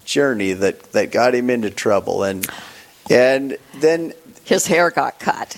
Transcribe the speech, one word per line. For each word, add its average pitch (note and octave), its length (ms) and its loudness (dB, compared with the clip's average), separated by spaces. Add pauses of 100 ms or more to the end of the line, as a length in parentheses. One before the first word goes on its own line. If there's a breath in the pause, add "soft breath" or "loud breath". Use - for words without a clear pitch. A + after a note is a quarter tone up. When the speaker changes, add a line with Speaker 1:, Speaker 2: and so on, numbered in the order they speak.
Speaker 1:
journey A#2 480 0
that, F#2+ 400 -2
that - 180 0
got B2 240 2
him B2 140 0
into A#2 200 -2
trouble, G2 540 -2
and, G2 240 -4 (600 loud breath)
and C3 480 2 (180)
then D#3+ 380 0 (320)
Speaker 2:
his - 200 0
hair F3 260 4
got C3+ 280 -2
cut. - 380 -4